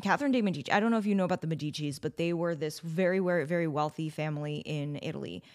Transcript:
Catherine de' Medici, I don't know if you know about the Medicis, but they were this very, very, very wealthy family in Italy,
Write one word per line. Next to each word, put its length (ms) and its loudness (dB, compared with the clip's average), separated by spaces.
Catherine 300 4
de' 100 4
Medici, 300 -2
I 80 4
don't 120 2
know 60 4
if 80 0
you 100 4
know 80 4
about 180 0
the 60 -4
Medicis, 520 -4
but 180 -4
they 160 0
were 220 0
this 240 -6
very, 400 2
very, 260 2
very 220 2
wealthy 420 -2
family 480 -4
in 440 -4
Italy, 420 -8